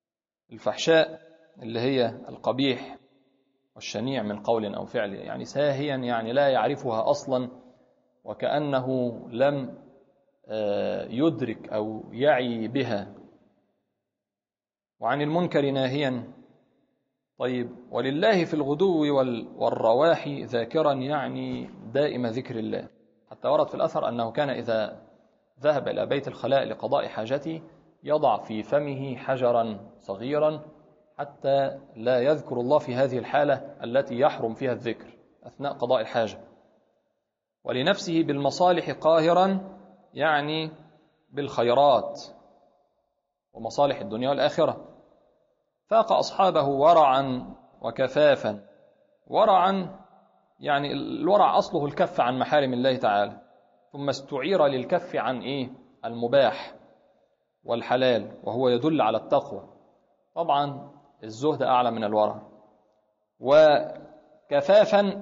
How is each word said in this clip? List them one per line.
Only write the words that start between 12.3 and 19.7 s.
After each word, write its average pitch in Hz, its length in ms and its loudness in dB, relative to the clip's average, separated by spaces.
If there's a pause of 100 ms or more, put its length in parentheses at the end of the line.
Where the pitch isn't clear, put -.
بها. 120 460 -4 (1900)
وعن 127 220 0
المنكر 151 480 0
ناهيا. 131 640 -2 (1040)
طيب، 123 320 -2 (200)
ولله 160 540 2
في 156 100 -6
الغدو 151 640 2
وال-، 123 380 0
والرواح 120 720 2